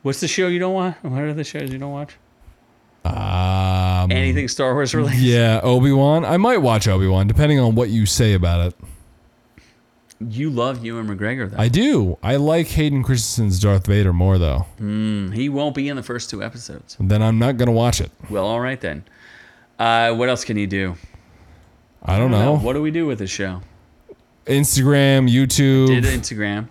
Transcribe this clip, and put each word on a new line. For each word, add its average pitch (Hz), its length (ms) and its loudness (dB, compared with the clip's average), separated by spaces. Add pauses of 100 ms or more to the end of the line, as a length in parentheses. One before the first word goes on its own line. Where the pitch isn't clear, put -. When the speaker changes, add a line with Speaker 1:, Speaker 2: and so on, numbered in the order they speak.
Speaker 1:
What's 135 200 -4
the 170 60 -4
show 185 200 -2
you 175 120 -2
don't 185 140 -2
watch? 185 300 -4
What 131 180 -6
are 147 120 -6
the 151 100 -6
shows 143 280 -10
you 131 60 -10
don't 143 140 -10
watch? 143 240 -12 (920)
Speaker 2:
Um, 92 1040 0
Speaker 1:
Anything 131 360 0
Star 131 260 -2
Wars 139 220 -2
related? 139 240 0
Speaker 2:
Yeah, 117 420 4
Obi-Wan. 139 640 2
I 160 120 0
might 220 220 2
watch 113 280 2
Obi-Wan, 95 400 2
depending 147 320 2
on 117 160 2
what 117 140 2
you 110 160 2
say 107 280 2
about 87 340 0
it. 90 80 -6 (1500)
Speaker 1:
You 120 280 -6
love 123 340 -4
Ewan 113 240 -8
McGregor, 104 420 -4
though. 104 80 -8
Speaker 2:
I 113 120 2
do. 156 520 2
I 123 140 0
like 156 320 0
Hayden 147 360 0
Christensen's 113 560 0
Darth 98 280 2
Vader 101 240 4
more, 92 260 4
though. 78 280 0 (140)
Speaker 1:
Mm, 104 540 -4
he 127 140 -4
won't 143 280 -4
be 139 120 -4
in 143 80 -6
the 127 80 -10
first 120 260 -10
two 101 140 -10
episodes. - 560 -16
Speaker 2:
Then 104 220 2
I'm 110 180 2
not 127 180 2
gonna 120 140 2
watch 117 300 0
it. - 100 -6 (180)
Speaker 1:
Well, 98 160 -4
all 117 140 -4
right 127 220 -6
then. 80 240 -8 (720)
Uh, 117 360 2
what 120 140 0
else 120 160 -2
can 110 140 -4
you 101 100 -2
do? 92 280 -4 (1080)
Speaker 2:
I 92 140 0
don't 123 160 2
Speaker 1:
I 104 40 2
don't 110 80 2
Speaker 2:
know. 147 120 2
Speaker 1:
know. 139 40 0
What 120 120 -2
do 147 80 -2
we 156 100 -2
do 165 140 -2
with 127 140 -4
this 95 100 -6
show? 92 320 -8 (840)
Speaker 2:
Instagram, 139 840 4
YouTube. 135 580 4
Speaker 1:
Did 127 160 4
Instagram. 113 680 -4